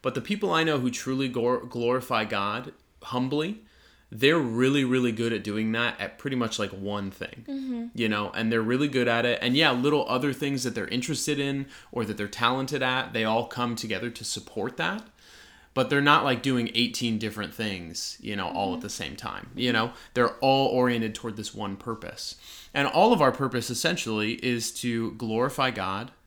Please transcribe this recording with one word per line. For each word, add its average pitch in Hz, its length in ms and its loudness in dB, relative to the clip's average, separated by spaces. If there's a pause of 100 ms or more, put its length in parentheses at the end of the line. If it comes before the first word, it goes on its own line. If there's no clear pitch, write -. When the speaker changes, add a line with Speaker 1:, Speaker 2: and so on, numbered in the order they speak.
Speaker 1:
But 127 120 0
the 120 60 0
people 202 320 -2
I 160 120 4
know 151 160 2
who 123 100 2
truly 135 380 -2
glor-, 123 400 0
glorify 120 560 0
God 107 480 -2 (300)
humbly, 147 580 -2 (480)
they're 139 300 4
really, 131 460 4
really 123 260 4
good 113 220 0
at 101 100 -2
doing 110 300 0
that 117 280 0
at 98 160 -6
pretty 135 200 -4
much, 113 240 -2
like, 98 100 -2
one 98 400 -4
thing, - 380 -12
Speaker 2:
Mm-hmm. 262 440 -6
Speaker 1:
you 113 160 0
know, 104 220 0
and 113 220 0
they're 117 100 2
really 127 260 2
good 127 200 2
at 117 180 4
it. 120 160 2
And 123 140 2
yeah, 151 160 6
little 139 360 2
other 131 240 0
things 139 300 -2
that 127 140 -4
they're 101 120 -4
interested 139 520 -2
in 139 260 -2 (240)
or 120 140 -4
that 104 120 -4
they're 104 120 -4
talented 131 560 0
at, 127 280 -2
they 110 120 0
all 113 240 2
come 120 260 -2
together 107 340 -4
to 117 160 -10
support - 520 -6
that. 185 260 -4 (720)
But 127 160 2
they're 143 100 6
not, 147 240 6
like, 127 160 2
doing 123 320 2
eighteen 120 460 0
different 104 340 -6
things, 92 680 -6
you 104 160 -6
know, 92 120 -2
all 95 200 -2
at 87 100 -2
Speaker 2:
Mm-hmm. - 40 -8
Speaker 1:
the 101 80 -8
same 73 260 -8
time, - 400 -10
you 123 160 2
know? 113 200 2 (220)
They're 120 220 2
all 135 320 4
oriented 120 460 2
toward 110 220 -8
this 107 160 -8
one 98 240 -6
purpose. - 600 -10 (360)
And 143 140 2
all 208 260 6
of 180 80 6
our 135 120 8
purpose, 127 380 -2
essentially, 113 640 0
is 120 360 -2 (100)
to 117 320 -2
glorify 123 600 0
God 98 400 -4 (140)